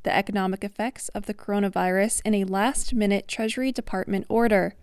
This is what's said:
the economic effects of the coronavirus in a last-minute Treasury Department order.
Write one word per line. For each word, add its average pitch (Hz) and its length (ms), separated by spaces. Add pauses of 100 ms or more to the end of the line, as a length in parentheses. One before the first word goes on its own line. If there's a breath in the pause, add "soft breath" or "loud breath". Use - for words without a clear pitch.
the - 120
economic 190 480
effects 208 460
of 202 160
the 214 80
coronavirus 196 880
in 220 100
a 196 120
last-minute 202 840
Treasury 254 460
Department - 560
order. 214 540